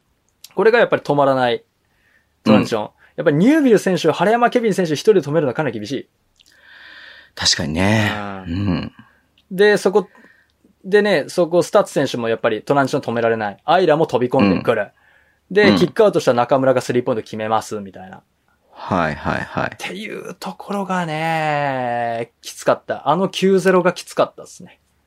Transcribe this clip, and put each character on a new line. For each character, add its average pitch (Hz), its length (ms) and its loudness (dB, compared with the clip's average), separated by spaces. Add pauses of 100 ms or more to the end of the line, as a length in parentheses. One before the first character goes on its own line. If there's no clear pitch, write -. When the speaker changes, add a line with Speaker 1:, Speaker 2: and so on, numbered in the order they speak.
(560)
Speaker 1:
こ 190 80 2
れ 220 80 4
が 233 80 4
や 190 60 4
っ - 20 0
ぱ - 80 -2
り 131 60 -2
止 - 120 -2
ま 143 100 2
ら 135 120 2
な 123 160 0
い 113 100 -4 (800)
ト 107 100 4
ラ 104 60 6
ン 87 60 0
ジ - 60 -8
シ - 40 -4
ョ 107 60 0
ン。 - 20 -4
Speaker 2:
う 107 40 -8
ん。 - 40 -14 (240)
Speaker 1:
や 156 80 -4
っ - 20 2
ぱ 165 60 4
り 143 60 2
ニ 175 100 4
ュ 302 120 6
ー 311 40 2
ビ 262 80 4
ル 196 80 6
選 185 180 0
手、 156 140 0
晴 180 220 2
山 240 180 2
ケ 247 80 2
ビ 226 120 0
ン 180 40 0
選 185 120 -2
手 156 80 -2
一 139 80 -4
人 214 120 6
で 185 60 4
止 143 100 -4
め 147 60 0
る 165 60 2
の 143 80 0
は 113 40 -4
か 160 80 -4
な 143 80 -4
り 110 80 -6
厳 104 80 -12
し 117 60 -10
い。 113 160 -8 (1300)
Speaker 2:
確 - 220 -2
か 92 60 -4
に 73 100 -4
ね。 101 360 0 (380)
Speaker 1:
う - 20 -6
ん。 - 20 -6
Speaker 2:
う 85 40 -4 (160)
ん。 - 200 -6 (600)
Speaker 1:
で、 208 240 4
そ 190 160 0
こ、 196 160 0 (760)
で 202 160 2
ね、 185 280 0
そ 175 180 0
こ 170 160 2
ス - 80 -4
タ 208 120 4
ッ - 20 2
ツ - 80 -16
選 139 160 0
手 - 80 -8
も 117 120 -4
や 113 60 2
っ 110 60 -2
ぱ 120 100 2
り 107 120 -4
ト - 120 0
ラ 139 80 4
ン 135 40 2
ジ - 40 -4
シ 151 60 -2
ョ - 20 2
ン 135 40 -8
止 120 100 -6
め 117 100 -2
ら 117 80 2
れ 113 60 0
な 104 160 -4
い。 95 120 -16
ア 165 140 2
イ 190 80 2
ラ 151 100 4
も 160 120 0
飛 120 120 0
び 123 80 0
込 123 180 2
ん 98 120 4
で - 60 -8
く 117 100 2
る。 107 60 -2
Speaker 2:
う 101 40 -2 (680)
ん。 - 20 -2
Speaker 1:
で、 208 160 6
Speaker 2:
う 160 40 6
ん。 - 20 2
Speaker 1:
キ - 80 2
ッ 147 80 0
ク - 100 4
ア 208 60 6
ウ 190 40 -2
ト 175 60 2
し 147 60 -2
た 127 100 2
中 120 240 0
村 131 160 2
が 123 60 -2
ス 127 120 -6
リ 123 100 0
ー - 20 -2
ポ 135 80 -2
イ - 20 0
ン 110 40 -6
ト 107 40 -8
決 - 140 -14
め 107 120 -6
ま 110 140 0
す、 - 160 -10
み 98 140 -14
た 92 120 -18
い 95 60 -18
な。 92 140 -20 (580)
Speaker 2:
は 85 280 -2
い、 73 40 -6
は 76 220 -6
い、 62 60 -6
は - 240 -6
い。 - 80 -8
Speaker 1:
っ - 20 -20
て - 180 -12
い 208 160 -12
う - 260 -12
と - 160 -12
こ - 200 -14
ろ 202 140 -6
が 185 180 -4
ね、 143 1400 -4
き - 140 -16
つ - 100 -14
か 135 100 4
っ - 120 -14
た。 117 240 -4
あ 151 40 2
の 185 140 -2
九 190 320 2
ゼ 185 120 2
ロ 185 100 4
が 175 100 0
き - 120 -10
つ - 100 -20
か - 100 2
っ - 100 -8
た - 100 -18
っ - 20 -20
す - 180 -20
ね。 - 160 -20 (260)